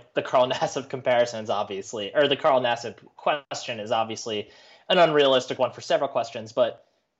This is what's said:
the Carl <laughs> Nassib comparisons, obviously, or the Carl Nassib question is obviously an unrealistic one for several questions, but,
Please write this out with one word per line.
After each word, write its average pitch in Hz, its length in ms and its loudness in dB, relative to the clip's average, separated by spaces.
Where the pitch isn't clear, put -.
the - 100 -2
Carl 127 280 2
<laughs> - 0 -
Nassib 135 400 -4
comparisons, 120 580 0
obviously, 107 680 -6
or 143 140 4
the 135 80 0
Carl 131 240 4
Nassib 120 360 -2
question 135 640 -4
is 107 100 -6
obviously 110 600 -4
an 185 80 2
unrealistic 143 600 4
one - 140 0
for - 80 -18
several 143 300 -2
questions, 117 420 -6
but, - 320 0